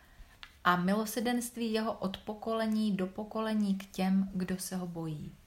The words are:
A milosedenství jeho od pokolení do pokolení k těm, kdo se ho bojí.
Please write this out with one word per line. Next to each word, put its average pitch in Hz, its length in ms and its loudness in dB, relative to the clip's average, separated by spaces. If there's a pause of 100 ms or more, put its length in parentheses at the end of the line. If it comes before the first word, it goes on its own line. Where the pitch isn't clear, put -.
(640)
A 175 120 6
milosedenství 220 1000 0
jeho 220 200 0
od 190 240 -4
pokolení 214 800 0
do 185 100 0
pokolení 214 680 0
k 190 100 -6
těm, 190 480 2
kdo 185 240 -2
se - 180 -6
ho 180 120 -4
bojí. 160 440 -6 (160)